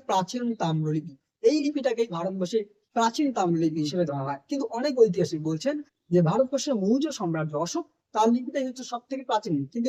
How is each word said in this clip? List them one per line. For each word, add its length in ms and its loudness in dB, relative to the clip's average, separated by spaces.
প্রাচীন 360 0
তাম্রলিপি। 520 -2
এই 160 4
লিপিটাকে 380 0
ভারতবর্ষের 480 -2
প্রাচীন 320 2
তাম্রলিপি 460 2
হিসেবে 260 0
ধরা 180 -4
হয়। 200 -6
কিন্তু 160 -2
অনেক 140 0
ঐতিহাসিক 460 2
বলছেন 260 -2
যে 160 6
ভারতবর্ষের 540 0
মৌর্য 240 2
সম্রাট 300 -2
অশোক, 200 -6
তার 200 4
লিপিটাই 340 -2
হচ্ছে 240 -12
সব 180 -8
থেকে 200 -6
প্রাচীন 260 0
লিপি। 180 -4
কিন্তু 140 0